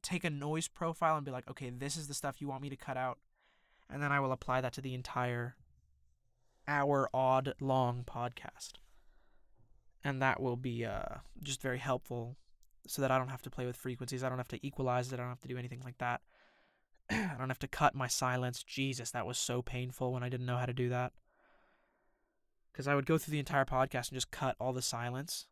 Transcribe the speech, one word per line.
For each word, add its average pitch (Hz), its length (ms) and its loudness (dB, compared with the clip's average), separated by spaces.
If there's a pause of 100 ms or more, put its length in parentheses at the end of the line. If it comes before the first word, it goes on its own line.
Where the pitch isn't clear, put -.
take 180 220 -2
a 165 60 2
noise 151 360 0
profile 165 500 2
and 143 80 -2
be 139 60 -4
like, 127 180 -6
"Okay, 127 220 -6
this 139 260 -4
is 151 120 -6
the 143 60 -6
stuff - 260 -4
you 143 80 -4
want 135 140 -4
me 143 80 -6
to 135 60 -6
cut 131 200 -6
out." 127 240 -2 (680)
And 139 140 -4
then 143 80 0
I 143 100 6
will 131 120 2
apply - 300 2
that 127 120 0
to 139 60 -6
the 131 140 -4
entire 123 640 0 (1080)
hour 143 480 6
odd 131 460 4
long 127 440 4
podcast. - 680 -8 (1300)
And 139 160 0
that 131 200 4
will 123 160 0
be, 120 280 -2
uh, 104 360 -4 (220)
just 139 200 -6
very 127 160 0
helpful 123 580 -4 (500)
so - 140 -4
that 135 100 4
I 131 60 6
don't 127 140 2
have 123 120 -8
to 123 80 -10
play 123 140 -4
with 123 120 -4
frequencies. 127 460 -4
I 131 60 0
don't 127 80 0
have 127 120 -4
to - 180 -6
equalize 127 440 2
it. 131 40 -4
I 123 80 -4
don't 123 80 -4
have 127 100 -10
to - 80 -12
do 127 80 -4
anything 127 240 -8
like 127 180 -10
that. 123 240 0 (460)
<clears throat> - 420 -20
I 196 280 0
don't 131 100 -2
have 131 120 0
to 147 80 -4
cut - 260 4
my 131 120 0
silence. 127 560 0
Jesus, 131 500 -2
that 110 140 -2
was 123 120 -4
so 123 240 0
painful 127 500 -2
when 127 100 -2
I 123 60 -2
didn't 123 160 -2
know 123 140 0
how 123 80 0
to 120 80 -2
do 123 160 2
that. 123 240 0 (1600)
'Cause 135 120 -4
I 143 80 4
would 139 120 4
go 160 100 8
through 151 160 0
the 151 60 2
entire 135 260 4
podcast 131 460 2
and 131 60 -8
just - 140 -2
cut 131 300 0
all 127 140 0
the 127 80 -2
silence. 123 680 -4